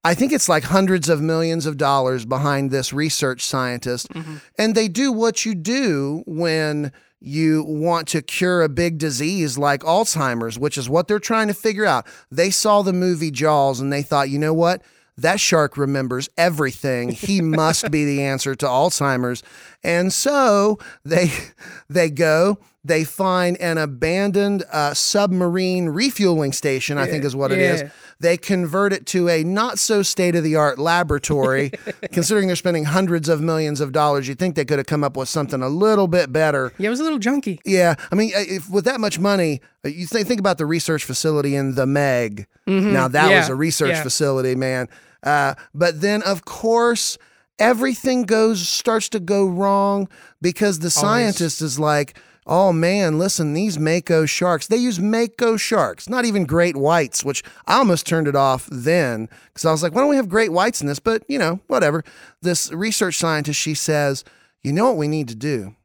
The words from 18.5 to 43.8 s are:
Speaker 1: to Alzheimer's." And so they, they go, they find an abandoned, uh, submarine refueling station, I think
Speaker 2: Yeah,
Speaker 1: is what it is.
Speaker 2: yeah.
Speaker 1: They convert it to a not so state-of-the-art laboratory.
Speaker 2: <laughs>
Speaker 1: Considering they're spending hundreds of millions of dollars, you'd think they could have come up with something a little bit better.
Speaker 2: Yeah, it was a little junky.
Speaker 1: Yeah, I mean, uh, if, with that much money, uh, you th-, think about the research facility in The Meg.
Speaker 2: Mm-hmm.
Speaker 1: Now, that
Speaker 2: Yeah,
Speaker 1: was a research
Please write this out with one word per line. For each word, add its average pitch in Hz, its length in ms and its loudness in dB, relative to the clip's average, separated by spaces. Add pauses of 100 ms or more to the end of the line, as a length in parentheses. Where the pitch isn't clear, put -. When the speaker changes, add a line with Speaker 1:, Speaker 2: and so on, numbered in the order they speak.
Speaker 1:
to 135 140 -4
Alzheimer's." 127 760 0 (420)
And 180 300 0
so 214 640 2 (260)
they, 160 280 2 (580)
they 165 220 2
go, 165 480 2 (240)
they 160 200 2
find 180 540 0
an 165 220 -2
abandoned, 185 920 0
uh, 147 220 0
submarine 185 960 0
refueling 170 640 0
station, 143 460 -2
I 135 80 0
think 143 160 -4
Speaker 2:
Yeah, 143 40 -2
Speaker 1:
is 127 80 -4
what 139 160 -2
it 190 80 0
is. - 220 2
Speaker 2:
yeah. 143 80 -10 (300)
Speaker 1:
They 170 160 2
convert 185 580 0
it - 140 -6
to 175 220 2
a 160 140 2
not 208 340 -2
so 208 240 2
state-of-the-art 156 800 2
laboratory. 143 880 0 (220)
Speaker 2:
<laughs> - 200 -10
Speaker 1:
Considering 190 360 2
they're 180 80 0
spending 170 300 -2
hundreds 170 440 0
of 156 120 2
millions 156 380 -2
of 139 120 -4
dollars, 143 360 2
you'd 135 120 -10
think 180 160 -2
they 151 100 -2
could 143 140 0
have 135 80 -6
come 147 160 0
up 143 120 -2
with 131 140 -6
something 139 320 -4
a 131 80 -2
little 196 380 2
bit 156 260 0
better. 143 460 0
Speaker 2:
Yeah, 196 80 -2
it - 20 -2
was 247 100 -4
a 311 40 -2
little 311 160 -2
junky. 220 440 -2
Speaker 1:
Yeah, 180 300 4 (180)
I 175 40 0
mean, 214 200 2
uh, 202 40 2
if, 190 320 -6
with 190 140 0
that 254 140 0
much 208 200 -2
money, 175 420 2 (240)
uh, 143 40 -4
you 170 180 -8
th-, 214 180 -2
think 240 140 -2
about 185 180 0
the 156 80 -2
research 160 380 -2
facility 143 520 0
in 135 200 -2
The 131 100 0
Meg. 123 600 0 (200)
Speaker 2:
Mm-hmm. 196 240 2
Speaker 1:
Now, 135 160 4
that 147 220 4
Speaker 2:
Yeah, 190 120 8
Speaker 1:
was 147 80 0
a 131 60 -2
research 156 360 0